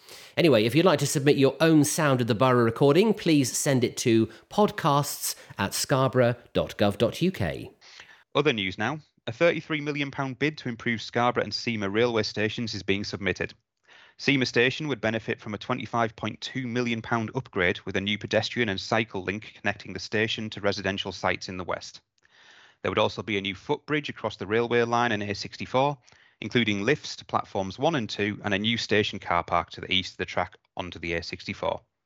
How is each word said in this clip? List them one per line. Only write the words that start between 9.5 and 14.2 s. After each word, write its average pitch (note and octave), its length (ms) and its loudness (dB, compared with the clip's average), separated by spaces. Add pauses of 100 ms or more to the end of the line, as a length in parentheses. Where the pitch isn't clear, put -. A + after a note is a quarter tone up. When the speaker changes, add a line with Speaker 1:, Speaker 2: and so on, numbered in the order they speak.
Speaker 2:
million C#3+ 300 -4
pound C3+ 280 -6
bid D3 200 -2
to - 100 -8
improve A#2 320 -4
Scarborough A#2+ 420 0
and G#2+ 80 -10
Seamer G#2 420 -4
railway A2+ 300 2
stations A2 500 -4
is G2 100 -8
being G2 200 -2
submitted. F#2 500 -4 (680)
Seamer C3+ 280 2